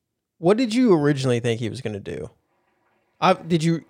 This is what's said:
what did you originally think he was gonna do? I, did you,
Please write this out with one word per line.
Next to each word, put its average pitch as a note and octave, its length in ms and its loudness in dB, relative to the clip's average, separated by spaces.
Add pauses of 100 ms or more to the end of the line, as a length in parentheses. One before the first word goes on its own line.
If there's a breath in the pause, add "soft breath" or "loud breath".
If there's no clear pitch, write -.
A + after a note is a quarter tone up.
(380)
what F#3 180 2
did A3+ 180 -2
you B3 200 4
originally C3+ 460 2
think A#2 200 -2
he A2+ 100 -4
was A#2+ 100 -10
gonna G#2+ 200 -8
do? E2+ 300 -10 (880)
I, E3+ 120 4
did E3+ 320 -2
you, E3 260 0